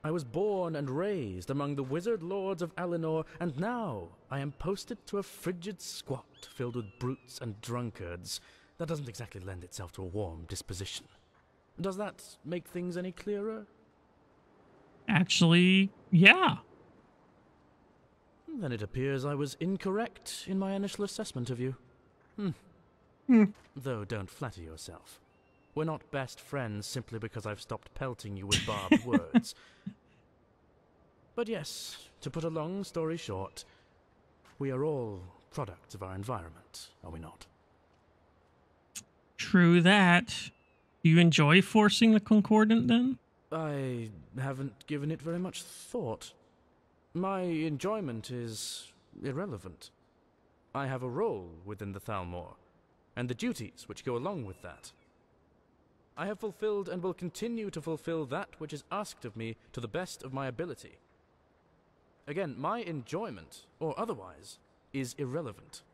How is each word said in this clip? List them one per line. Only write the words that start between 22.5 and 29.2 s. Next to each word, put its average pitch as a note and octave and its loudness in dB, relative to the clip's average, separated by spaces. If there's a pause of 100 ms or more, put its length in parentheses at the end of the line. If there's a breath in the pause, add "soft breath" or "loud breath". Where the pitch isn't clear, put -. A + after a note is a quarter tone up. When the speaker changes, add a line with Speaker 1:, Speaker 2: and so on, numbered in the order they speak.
Speaker 2:
Hmm. A3+ 10 (320)
Speaker 1:
Though B2 -4
don't G2 -6
flatter A2 -10
yourself. D#2+ -16 (560)
We're D#3 -2
not D#3 -6
best C3+ -6
friends G#2+ -4
simply A#2 -6
because A2 -8
I've G#2 -6
stopped - -10
pelting A#2+ -6
you G2 -8
with G#2 0
barbed G#2 2
<laughs> - -
words. - 2 (1800 loud breath)